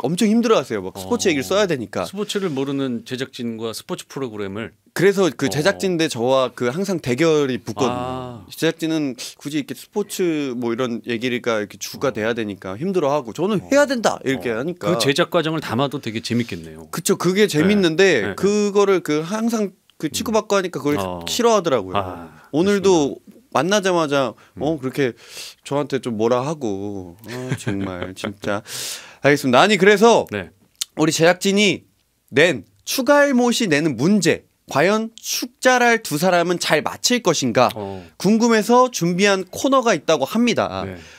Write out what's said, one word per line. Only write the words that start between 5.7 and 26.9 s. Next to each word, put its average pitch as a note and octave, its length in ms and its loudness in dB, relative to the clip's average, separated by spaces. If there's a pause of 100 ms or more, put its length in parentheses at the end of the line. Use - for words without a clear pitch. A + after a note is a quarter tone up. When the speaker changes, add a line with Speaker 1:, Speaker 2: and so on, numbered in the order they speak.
Speaker 1:
저와 B2+ 460 0
그 B2 140 -2
항상 F#3 320 -4
대결이 C#3 580 0
붙거든요. A2+ 380 -2
Speaker 2:
아. B2 540 -10
Speaker 1:
제작진은 D#3 680 -2 (220)
굳이 D3 200 -6
이렇게 C3 160 -6
스포츠 E3 840 -4
뭐 A#2 160 -2
이런 A#2 340 -2
얘기가 A#2 540 -2
이렇게 G2+ 180 -10
주가 - 300 -6
Speaker 2:
어. B2+ 40 -2
Speaker 1:
돼야 A2+ 220 -2
되니까 G2+ 420 -8
힘들어하고 D3 560 -2
저는 F#3+ 300 -2
Speaker 2:
어. - 100 -18
Speaker 1:
해야 C#4+ 140 4
된다 A#3 380 -2
이렇게 C3+ 260 -2
Speaker 2:
어. A2 80 -2
Speaker 1:
하니까. E3+ 360 -4
Speaker 2:
그 - 40 0
제작 C#3+ 320 0
과정을 D#3+ 300 -2
담아도 C3+ 400 -2
되게 A2+ 200 -6
재밌겠네요. E2 680 -6
Speaker 1:
그쵸, E3+ 260 -2
그게 F#3+ 300 2
재밌는데 E3+ 580 2
Speaker 2:
네. D#3 160 4
네, G2+ 80 -2
네. F#2+ 60 -4
Speaker 1:
그거를 G3+ 680 2
그 D3+ 200 0
항상 A3 520 -2 (240)
그 D#3+ 120 -6
Speaker 2:
음. - 40 -4
Speaker 1:
치고받고 G#3+ 440 -2
하니까 E3 240 -2
그걸 D3 180 0
Speaker 2:
어. F2+ 300 -6
Speaker 1:
싫어하더라고요. E3 680 2
Speaker 2:
아, F2+ 360 -6 (200)
Speaker 1:
오늘도 F#3+ 380 2 (300)
Speaker 2:
그렇습니다. - 200 -20 (120)
Speaker 1:
만나자마자 D#3+ 840 2 (260)
어, C#3+ 140 -2
Speaker 2:
음. D3 40 -6
Speaker 1:
그렇게 B2+ 340 -2 (520)
저한테 C#3+ 360 -2
좀 A#2+ 160 -4
뭐라 B2 300 2
하고. G2+ 680 -6 (120)